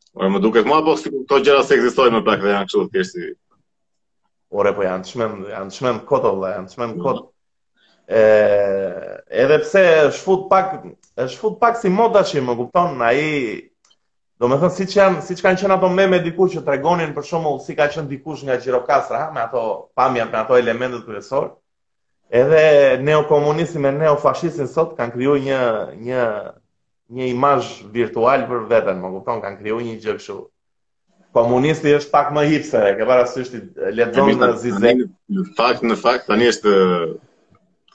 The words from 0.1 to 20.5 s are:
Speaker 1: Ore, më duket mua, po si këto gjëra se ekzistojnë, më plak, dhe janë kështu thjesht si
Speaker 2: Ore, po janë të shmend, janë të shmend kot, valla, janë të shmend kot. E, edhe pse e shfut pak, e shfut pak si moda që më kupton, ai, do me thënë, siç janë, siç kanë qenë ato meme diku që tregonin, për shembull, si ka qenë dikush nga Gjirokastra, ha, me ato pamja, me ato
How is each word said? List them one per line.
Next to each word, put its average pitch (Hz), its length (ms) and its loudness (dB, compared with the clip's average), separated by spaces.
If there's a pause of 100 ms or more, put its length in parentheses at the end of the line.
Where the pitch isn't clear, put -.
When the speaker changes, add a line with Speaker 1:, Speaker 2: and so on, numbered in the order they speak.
Speaker 1:
Ore, 95 120 -2
më 98 120 0
duket 110 280 2
mua, 151 120 4
po 156 160 2
si - 140 -10
këto 135 300 0
gjëra 139 240 4
se 139 120 2
ekzistojnë, 120 400 2
më 101 80 -2
plak, 98 160 0
dhe 101 120 0
janë 98 160 -2
kështu 104 180 0
thjesht 92 300 -4
si 85 140 -10 (1200)
Speaker 2:
Ore, 101 200 0
po 98 120 -4
janë 92 180 -4
të - 80 -16
shmend, 107 380 -8
janë 98 240 -12
të - 40 -18
shmend 120 280 -4
kot, 131 200 0
valla, 95 280 -2
janë 95 160 -10
të - 80 -20
shmend 117 240 -8
kot. 127 220 -4 (840)
E, 110 120 2 (1120)
edhe 135 260 4
pse 196 240 0
e 156 280 4
shfut 190 360 -2
pak, - 300 0 (380)
e 127 120 -4
shfut 165 320 -6
pak 175 220 0
si 190 100 0
moda 220 320 4
që 143 220 -2
më 123 100 -2
kupton, 131 460 -2
ai, 120 240 2 (1160)
do 120 60 0
me 135 140 2
thënë, 180 160 0
siç 190 180 -6
janë, 190 300 4
siç 180 180 -10
kanë 185 160 2
qenë 196 160 2
ato 185 160 2
meme 185 320 2
diku 170 240 0
që 170 160 -4
tregonin, 147 540 -2
për 147 100 -10
shembull, 156 320 -4
si 143 160 -12
ka 147 140 2
qenë 156 180 -6
dikush 135 380 -12
nga 127 160 -2
Gjirokastra, 127 640 -2
ha, 156 80 -10
me 131 100 -6
ato 113 220 -4 (260)
pamja, 127 380 0
me 113 100 -4
ato 123 220 4